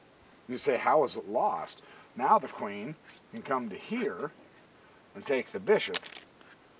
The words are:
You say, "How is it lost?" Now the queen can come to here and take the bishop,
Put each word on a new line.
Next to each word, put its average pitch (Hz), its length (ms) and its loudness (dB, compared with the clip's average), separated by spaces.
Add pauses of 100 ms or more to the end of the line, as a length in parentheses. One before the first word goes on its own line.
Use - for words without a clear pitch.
(480)
You 123 80 -6
say, 123 200 4
"How 131 280 6
is 117 120 0
it 107 120 -8
lost?" 107 540 -2 (340)
Now 165 220 6
the 240 100 -4
queen 135 480 -8 (340)
can 113 120 -12
come 127 260 -2
to 110 80 -8
here 147 560 -6 (840)
and 202 100 -12
take 131 220 0
the 101 140 -8
bishop, 101 380 2 (800)